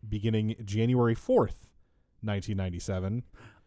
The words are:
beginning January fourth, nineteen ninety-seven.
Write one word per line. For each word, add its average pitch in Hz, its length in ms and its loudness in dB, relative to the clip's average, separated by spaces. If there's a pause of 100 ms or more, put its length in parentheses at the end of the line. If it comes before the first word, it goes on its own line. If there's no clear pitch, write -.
beginning 107 560 0
January 117 520 2
fourth, - 560 0 (500)
nineteen 101 360 -2
ninety-seven. 95 680 -4 (440)